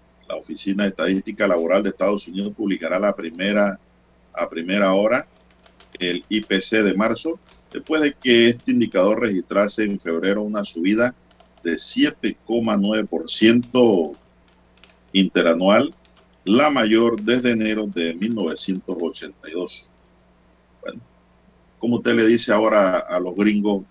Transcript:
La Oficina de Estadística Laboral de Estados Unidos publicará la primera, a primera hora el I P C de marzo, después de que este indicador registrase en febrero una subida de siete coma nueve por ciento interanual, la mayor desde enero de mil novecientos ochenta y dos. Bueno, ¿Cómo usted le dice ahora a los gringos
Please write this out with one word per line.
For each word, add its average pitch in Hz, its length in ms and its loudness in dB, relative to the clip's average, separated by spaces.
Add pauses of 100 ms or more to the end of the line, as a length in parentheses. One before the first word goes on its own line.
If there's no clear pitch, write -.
(260)
La - 100 -8
Oficina - 480 -4
de 98 60 0
Estadística 95 560 -2
Laboral 90 360 2
de 98 80 -2
Estados 101 360 -4
Unidos 101 300 -8
publicará 90 420 -4
la 101 160 0
primera, 98 640 -2 (540)
a 85 160 -6
primera 95 460 0
hora 113 320 2 (720)
el 87 320 -4
I 107 100 0
P 98 220 -2
C 110 200 0
de 95 120 2
marzo, 113 440 -4 (320)
después 156 300 -4
de 147 140 0
que 117 340 4
este 120 240 -2
indicador 110 480 2
registrase 101 640 0
en 101 160 -4
febrero 90 420 -2
una 107 220 -6
subida 107 500 -2 (480)
de 85 160 -4
siete - 680 -2
coma 113 320 0
nueve 104 260 0
por - 260 -6
ciento 113 800 4 (1000)
interanual, 95 800 2 (500)
la 135 260 4
mayor 113 500 2
desde 120 300 0
enero 107 360 -2
de 82 280 -4
mil 110 200 -4
novecientos 92 640 -6
ochenta 80 520 -10
y - 20 -16
dos. - 380 -10 (920)
Bueno, - 200 -14 (840)
¿Cómo 120 120 0
usted 120 180 0
le 113 120 4
dice 113 240 2
ahora 104 500 4
a 90 200 -4
los 90 160 -6
gringos 104 540 2